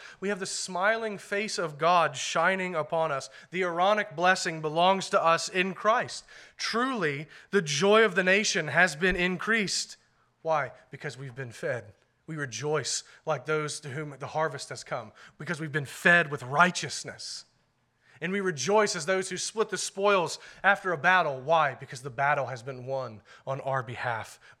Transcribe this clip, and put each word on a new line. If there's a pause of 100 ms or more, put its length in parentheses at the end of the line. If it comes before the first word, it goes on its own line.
(180)
We
have
the
smiling
face
of
God
shining
upon
us. (220)
The
Aaronic
blessing
belongs
to
us
in
Christ. (320)
Truly, (240)
the
joy
of
the
nation
has
been
increased. (440)
Why? (180)
Because
we've
been
fed. (340)
We
rejoice (220)
like
those
to
whom
the
harvest
has
come, (260)
because
we've
been
fed
with
righteousness. (800)
And
we
rejoice
as
those
who
split
the
spoils (260)
after
a
battle.
Why?
Because
the
battle
has
been
won (260)
on
our
behalf (200)